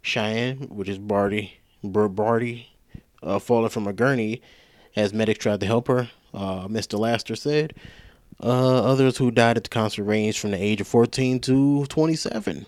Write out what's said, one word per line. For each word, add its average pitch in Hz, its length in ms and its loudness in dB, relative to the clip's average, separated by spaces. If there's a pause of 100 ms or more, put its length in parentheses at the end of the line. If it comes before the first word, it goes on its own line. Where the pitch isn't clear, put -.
Cheyenne, 117 540 -4 (140)
which 98 180 -8
is 98 100 -6
Barty, 101 640 -2 (240)
Bar-, 104 240 2
Barty, 117 680 -2 (460)
uh, 98 160 -4
falling 113 320 2
from 104 160 -4
a 101 60 -4
gurney 113 500 0 (540)
as 104 180 0
medics 110 240 0
tried 104 220 -2
to 98 60 -2
help 113 200 0
her. 123 240 0 (240)
Uh, 95 340 -6
Mister 107 280 -6
Laster 113 400 -2
said, 151 380 -2 (680)
uh, 127 400 4
others 131 360 4
who 123 120 2
died 117 260 4
at 113 60 -2
the - 80 -14
concert 107 320 0
ranged 107 380 0
from 104 100 -2
the 92 100 -2
age 104 200 0
of 95 80 -4
fourteen 127 540 2
to 139 440 2
twenty-seven. 156 800 -2